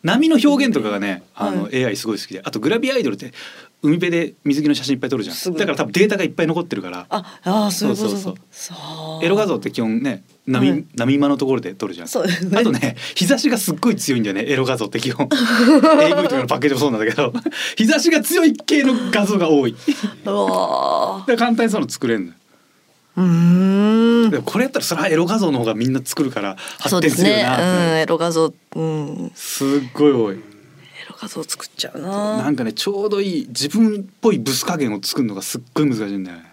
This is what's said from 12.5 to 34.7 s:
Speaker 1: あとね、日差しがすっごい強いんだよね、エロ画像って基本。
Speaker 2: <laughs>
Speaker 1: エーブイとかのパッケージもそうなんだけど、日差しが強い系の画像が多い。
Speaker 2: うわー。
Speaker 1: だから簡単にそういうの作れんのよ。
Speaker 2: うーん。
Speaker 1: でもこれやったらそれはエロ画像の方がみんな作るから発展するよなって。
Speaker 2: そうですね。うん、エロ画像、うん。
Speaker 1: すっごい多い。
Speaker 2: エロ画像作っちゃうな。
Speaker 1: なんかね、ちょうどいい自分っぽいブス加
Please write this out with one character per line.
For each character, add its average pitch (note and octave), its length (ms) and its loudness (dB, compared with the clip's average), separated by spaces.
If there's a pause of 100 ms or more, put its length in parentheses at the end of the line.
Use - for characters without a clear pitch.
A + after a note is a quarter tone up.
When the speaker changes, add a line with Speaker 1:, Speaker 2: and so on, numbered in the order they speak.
Speaker 1:
あ A#3 40 4
と A3 100 2
ね、 B2+ 240 -2 (180)
日 F3 120 0
差 C4+ 100 4
し C#4 140 0
が A#3 80 0
す F3 140 -2
っ D3 60 -4
ご A#3+ 120 2
い G#3+ 60 0
強 C3 200 -2
い A#2 40 0
ん - 20 0
だ G#2 80 -2
よ F#2+ 60 -4
ね、 A2 100 -4
エ C#3 100 0
ロ C3 80 0
画 B2 140 -2
像 G#2+ 80 -4
っ - 20 -10
て A#2 120 -6
基 B2+ 120 -4
本。 - 160 -2
Speaker 2:
<laughs> - 20 -4
Speaker 1:
エ D4+ 40 2
ー C#4+ 840 6
ブ D4 60 2
イ - 20 0
と C4+ 60 0
か C4+ 80 0
の B3+ 80 -2
パ C3+ 80 0
ッ - 60 -4
ケ D3 80 2
ー - 20 4
ジ C3+ 60 0
も B2+ 40 -2
そ D3 80 2
う B2+ 40 0
な A2 40 -2
ん G#2+ 40 -2
だ A2 60 0
け A2+ 80 -2
ど、 B2 160 0 (460)
日 A3 100 4
差 D4+ 140 4
し E4 100 4
が D4+ 120 2
強 E4+ 240 2
い A#3 80 6
系 - 300 0
の B3+ 100 4 (160)
画 G#3 160 2
像 G3+ 100 0
が E3 140 2
多 C#3 180 4
い。 A2+ 80 -6 (480)
Speaker 2:
う G3+ 60 -4
わ F#3+ 880 0
ー。 - 20 -10
Speaker 1:
だ F#3 60 -16
か C4 60 2
ら A#3 40 4
簡 A#3 200 2
単 A#3 100 2
に G#3+ 40 0
そ G#3 60 -2
う E3 60 0
い - 20 -2
う - 20 -6
の - 60 -10
作 - 140 -6
れ A#2 100 2
ん G2 60 -4
の E2+ 60 -10
よ。 E2 60 -18 (840)
Speaker 2:
う F3+ 40 -2
ー G3 1080 4
ん。 - 20 4
Speaker 1:
で D3+ 80 0
も A2 60 -6
こ - 140 -4
れ B3 60 2
や C4+ 40 -2
っ - 40 -8
た - 60 -2
ら - 60 -4
そ F3 100 -2
れ - 80 -4
は G3+ 60 0
エ D#3 80 2
ロ E3+ 100 2
画 G#3+ 120 0
像 F3+ 120 2
の C3 80 0
方 A#2+ 60 -2
が A2 100 -2
み A#2 140 -2
ん C3 40 0
な C3 100 -2
作 - 200 -6
る C3 80 0
か A#2 100 -6
ら G2 160 -6 (220)
発 F3+ 220 0
展 D#3+ 100 4
す F3 140 2
る G#3 60 6
よ G#3+ 80 2
な - 160 0
っ - 20 0
て。 E3+ 60 0
Speaker 2:
そ F3+ 60 2
う F3+ 40 2
で - 0 -
す F3+ 80 2
ね。 E3+ 120 2
う - 40 2
ん、 - 20 2
エ D#3 80 2
ロ E3 120 0
画 E3+ 120 0
像、 D#3+ 240 0 (220)
う D#3+ 60 -4
ん。 D3+ 520 -6
Speaker 1:
す - 300 -8
っ C#3 40 0 (240)
ご D3 160 4
い C#3+ 40 6
多 A2+ 200 2
い。 F#2+ 40 -8
Speaker 2:
エ - 20 -14 (680)
ロ - 120 -20
画 A3 80 -12
像 - 140 -12
作 - 240 -10
っ - 100 -18
ち - 100 -8
ゃ - 60 -12
う - 80 -10
な。 G#3 380 -2
Speaker 1:
な - 120 0
ん C#3+ 40 2
か B3+ 80 -2
ね、 A2+ 100 -2
ち - 140 -4
ょ G3+ 200 -2
う - 20 0
ど G3+ 120 0
い F#3 200 -2
い - 80 -6
自 B2+ 200 -6
分 G#3+ 340 2
っ - 20 -10 (160)
ぽ A3 120 4
い D3 60 0
ブ A#2+ 140 -2
ス B2+ 120 -2
加 - 120 -2